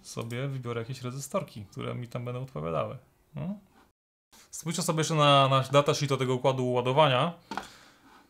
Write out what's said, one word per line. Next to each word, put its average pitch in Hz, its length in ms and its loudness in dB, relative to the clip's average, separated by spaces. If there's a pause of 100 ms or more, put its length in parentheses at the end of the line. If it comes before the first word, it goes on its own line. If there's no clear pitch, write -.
sobie 120 460 -8
wybiorę 120 340 -6
jakieś 131 200 -10
rezystorki, 127 640 -8
które 120 300 -10
mi 123 120 -10
tam 120 180 -10
będą 123 180 -8
odpowiadały. 127 540 -6 (380)
No. 165 200 -6 (960)
Spójrzcie 170 320 -6
sobie 160 160 0
jeszcze 160 160 0
na 143 340 6
nasz 131 200 2
datasheet 143 400 4
do 135 80 2
tego 127 180 0
układu 127 360 0
ładowania. 131 640 4 (960)